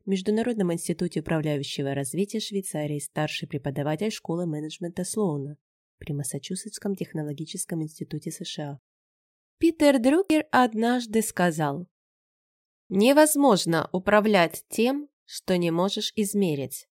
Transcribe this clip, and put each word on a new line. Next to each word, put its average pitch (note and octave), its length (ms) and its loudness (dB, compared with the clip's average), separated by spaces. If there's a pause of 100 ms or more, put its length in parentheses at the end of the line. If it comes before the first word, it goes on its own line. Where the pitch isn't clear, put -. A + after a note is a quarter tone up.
в - 20 -20
Международном G#3 640 0
институте E3+ 500 -4
управляющего D3 760 -2
развития D#3+ 460 -4
Швейцарии, D3+ 580 -6
старший - 500 -6
преподаватель D3+ 640 -4
школы F3 340 -6
менеджмента E3 600 -6
Слоуна D3 520 -4 (400)
при - 160 -8
Массачусетском F#3 840 -8
технологическом D#3 880 -8
институте D#3 480 -10
С E3+ 140 -12
Ш - 180 -10
А. C#3+ 180 -10 (760)
Питер D4+ 420 4
Друкер D4+ 540 2
однажды A#3 680 2
сказал: D#3+ 680 -2 (1000)
«Невозможно B3 1000 6
управлять G3+ 800 4
тем, C#4 400 0 (160)
что - 320 -4
не F3 140 2
можешь F#3+ 460 -2
измерить». G3 720 -2 (120)